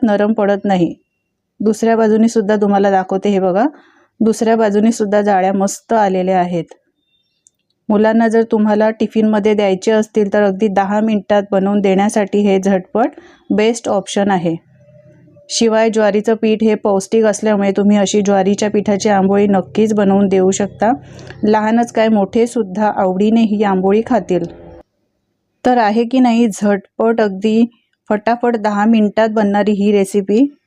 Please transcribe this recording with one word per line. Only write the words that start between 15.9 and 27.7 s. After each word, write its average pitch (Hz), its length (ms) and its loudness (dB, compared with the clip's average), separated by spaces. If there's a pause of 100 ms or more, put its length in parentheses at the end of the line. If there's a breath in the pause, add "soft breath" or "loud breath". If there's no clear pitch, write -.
ज्वारीचं 214 440 0
पीठ 220 280 -2
हे 214 120 2
पौष्टिक 214 500 0
असल्यामुळे 208 460 0
तुम्ही 208 260 2
अशी 202 240 0
ज्वारीच्या 202 500 0
पिठाची 208 380 -2
आंबोळी 202 380 2
नक्कीच 202 480 0
बनवून 202 340 2
देऊ 185 220 2
शकता. 202 420 -2 (520 loud breath)
लहानच 220 480 0
काय, 226 160 0
मोठेसुद्धा 214 880 -2
आवडीने 208 440 0
ही 214 220 0
आंबोळी 196 440 0
खातील. 180 380 -2 (1200)
तर 247 120 2
आहे 220 260 0
की 254 160 -2
नाही 240 280 2
झटपट, 208 720 -2
अगदी 214 460 0 (440 soft breath)